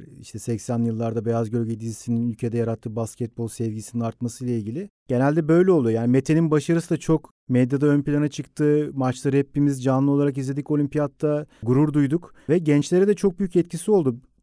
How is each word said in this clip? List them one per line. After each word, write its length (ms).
İşte 180
seksenli 480
yıllarda 380
beyaz 240
gölge 300
dizisinin 500
ülkede 280
yarattığı 380
basketbol 520
sevgisinin 560
artmasıyla 500
ilgili. 360
Genelde 400
böyle 240
oluyor. 240
Yani 160
Mete'nin 400
başarısı 380
da 80
çok 340
medyada 380
ön 140
plana 260
çıktı. 680
Maçları 440
hepimiz 460
canlı 280
olarak 260
izledik 340
olimpiyatta. 760
Gurur 300
duyduk. 400
Ve 80
gençlere 500
de 60
çok 260
büyük 160
etkisi 360
oldu. 240